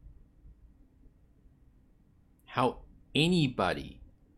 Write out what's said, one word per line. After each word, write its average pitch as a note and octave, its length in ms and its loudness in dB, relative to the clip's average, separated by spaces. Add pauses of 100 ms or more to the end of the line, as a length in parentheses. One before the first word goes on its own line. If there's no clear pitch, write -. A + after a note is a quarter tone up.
(2500)
how B2 380 -2 (320)
anybody C3+ 840 0 (380)